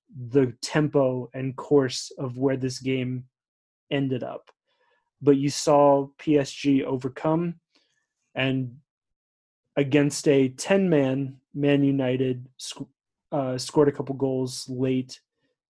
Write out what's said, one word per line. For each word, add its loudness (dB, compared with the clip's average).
the 2
tempo 0
and -8
course 0
of -8
where 0
this -4
game -4
ended -2
up. -12
But 4
you 0
saw 4
P 2
S -4
G 0
overcome, -2
and -2
against 2
a 4
ten-man 0
Man 2
United 0
sc-, -14
uh, -2
scored 2
a 2
couple -6
goals -4
late -4